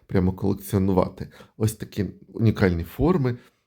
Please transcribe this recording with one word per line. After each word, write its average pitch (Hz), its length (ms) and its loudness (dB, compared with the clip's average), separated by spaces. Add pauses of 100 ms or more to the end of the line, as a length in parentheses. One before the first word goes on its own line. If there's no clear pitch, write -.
прямо 92 260 2
колекціонувати. 98 960 -2 (280)
Ось 110 160 0
такі - 340 -6 (220)
унікальні 95 560 2
форми, 135 520 0 (300)